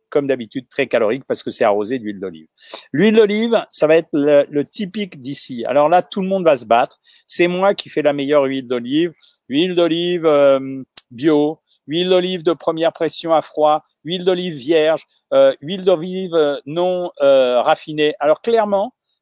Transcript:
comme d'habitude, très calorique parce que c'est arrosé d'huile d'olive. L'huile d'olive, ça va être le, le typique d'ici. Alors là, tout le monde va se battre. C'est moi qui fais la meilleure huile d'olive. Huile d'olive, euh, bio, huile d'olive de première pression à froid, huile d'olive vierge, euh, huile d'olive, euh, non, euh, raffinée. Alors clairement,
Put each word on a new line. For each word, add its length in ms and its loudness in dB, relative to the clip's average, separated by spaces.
comme 180 0
d'habitude, 400 -6
très 200 -4
calorique 380 0
parce 160 -6
que 100 -10
c'est 120 -4
arrosé 360 0
d'huile 200 -10
d'olive. 280 -12
L'huile 240 2
d'olive, 560 2
ça 160 0
va 80 4
être 160 0
le, 380 2
le 160 -4
typique 560 -10
d'ici. 420 -10
Alors 240 2
là, 140 4
tout 200 -8
le 60 -4
monde 160 -2
va 140 4
se 80 -14
battre. 340 0
C'est 200 0
moi 280 0
qui 120 -10
fais 140 -4
la 100 2
meilleure 320 0
huile 240 -4
d'olive. 460 -2
Huile 260 -2
d'olive, 520 0
euh, 580 2
bio, 500 0
huile 220 -2
d'olive 340 0
de 80 2
première 400 -2
pression 420 -4
à 80 4
froid, 440 0
huile 220 -8
d'olive 300 -2
vierge, 500 0
euh, 280 4
huile 240 -10
d'olive, 480 -2
euh, 320 0
non, 440 -4
euh, 400 4
raffinée. 580 0
Alors 220 2
clairement, 540 -2